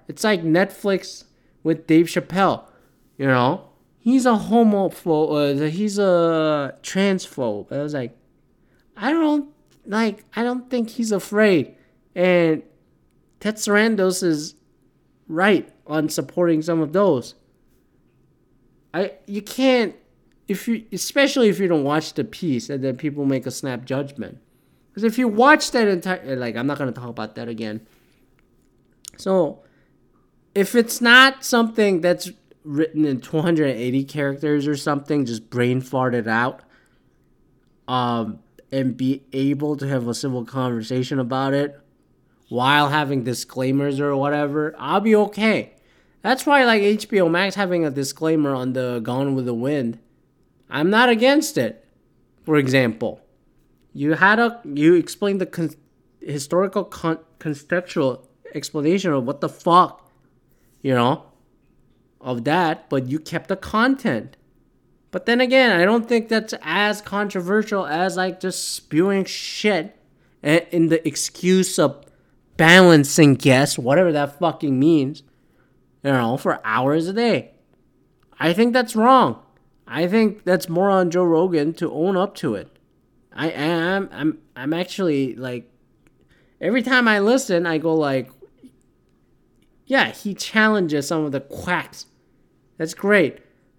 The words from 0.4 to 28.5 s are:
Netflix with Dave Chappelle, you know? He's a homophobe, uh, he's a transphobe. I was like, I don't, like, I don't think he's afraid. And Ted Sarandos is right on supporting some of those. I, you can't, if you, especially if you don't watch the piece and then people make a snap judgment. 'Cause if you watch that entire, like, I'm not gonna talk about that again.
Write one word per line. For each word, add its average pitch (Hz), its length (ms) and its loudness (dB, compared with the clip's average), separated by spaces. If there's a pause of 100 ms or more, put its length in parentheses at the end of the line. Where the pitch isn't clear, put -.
Netflix 190 840 -2 (360)
with 160 240 -4
Dave 165 220 4
Chappelle, 175 560 -2 (560)
you 135 80 -2
know? 131 400 2 (320)
He's 247 260 2
a 247 60 4
homophobe, 170 1300 2
uh, 151 40 -2
he's 196 340 -4
a 160 840 0
transphobe. 143 880 -4
I 139 120 -4
was 147 100 -8
like, 123 240 -8 (800)
I 233 140 -2
don't, 302 380 0 (360)
like, 214 400 -4 (100)
I 220 60 -4
don't 247 300 -4
think 233 180 -4
he's 226 220 -4
afraid. 202 640 0 (400)
And 175 480 2 (760)
Ted 214 180 -4
Sarandos 202 680 0
is 160 320 -2 (720)
right 185 440 0 (140)
on 156 240 -2
supporting 160 540 0
some 165 180 -2
of 151 120 -4
those. 175 420 0 (1600)
I, 190 200 -4 (160)
you 202 160 -8
can't, 254 520 0 (520)
if 190 200 -6
you, 226 240 -4
especially 269 580 2
if 175 100 0
you 196 80 0
don't 160 160 2
watch 151 320 -2
the 143 80 -4
piece 127 480 -6
and 135 120 -6
then 131 140 -4
people 143 260 -6
make 135 220 -2
a 127 60 -8
snap 127 340 -8
judgment. 135 540 -8 (520)
'Cause 202 120 -10
if 226 160 0
you 254 80 2
watch 269 440 4
that 233 160 2
entire, 180 480 -2
like, 120 220 -6
I'm 120 80 -4
not 139 120 -2
gonna 135 140 -4
talk 123 160 -12
about 110 280 -12
that 117 120 -12
again. 110 380 -10 (1300)